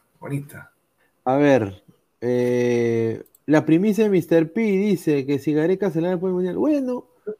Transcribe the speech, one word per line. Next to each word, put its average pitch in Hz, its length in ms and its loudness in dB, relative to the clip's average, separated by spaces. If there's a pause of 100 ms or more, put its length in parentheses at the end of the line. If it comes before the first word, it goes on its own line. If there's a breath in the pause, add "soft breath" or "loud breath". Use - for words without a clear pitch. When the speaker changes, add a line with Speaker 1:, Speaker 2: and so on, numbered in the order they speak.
(200)
Speaker 1:
bonita. 139 520 -12 (520)
Speaker 2:
A 127 140 0
ver, 123 440 2 (400)
eh, 120 1000 0 (240)
la 147 180 2
primicia 190 380 2
de 208 80 2
mister 165 420 2
P 226 80 -2
dice 190 640 0
que 139 140 -2
si 151 140 -2
Gareca 185 360 0
se 160 100 -2
la 170 100 -2
da 185 40 0
después 185 160 -4
del 185 60 -2
Mundial, 180 240 -2
bueno. 254 480 -2 (320)